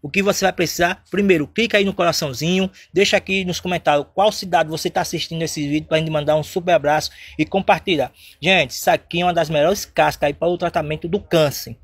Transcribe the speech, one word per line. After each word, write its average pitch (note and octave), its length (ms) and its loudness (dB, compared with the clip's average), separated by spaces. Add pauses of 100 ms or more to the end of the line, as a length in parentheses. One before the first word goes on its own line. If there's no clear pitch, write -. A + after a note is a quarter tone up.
O D3 80 -12
que G3 120 -2
você G3 220 0
vai F#3 80 2
precisar? F#3 580 -2
Primeiro, F3+ 380 2
clica A3 300 0
aí G3+ 80 4
no F#3+ 80 -2
coraçãozinho, E3+ 760 0 (240)
deixa G3 220 2
aqui F#3+ 300 -2
nos F3 160 -6
comentários D#3 520 0
qual G3+ 200 2
cidade E3 360 0
você D#3+ 200 -6
tá - 100 -4
assistindo E3 440 -6
esse D3+ 220 -6
vídeo D3+ 220 -4
pra D#3+ 100 0
gente D#3+ 140 -2
mandar D3+ 240 0
um D3+ 80 0
super F3+ 300 -2
abraço D3 360 2 (300)
e D#3 60 2
compartilhar. F#3 680 0 (300)
Gente, D#3+ 300 2
isso - 200 0
aqui E3+ 300 -2
é - 20 0
uma F3+ 100 0
das E3 160 0
melhores D#3+ 360 0
cascas D3+ 420 0
aí C#3+ 60 0
para E3 160 -2
o E3+ 80 0
tratamento D#3+ 500 -4
do G3 140 -2
câncer. D3 640 0